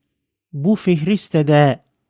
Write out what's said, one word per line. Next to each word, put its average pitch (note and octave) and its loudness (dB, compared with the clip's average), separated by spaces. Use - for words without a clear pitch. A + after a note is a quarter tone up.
Bu D#3+ -2
fihristede D3+ 0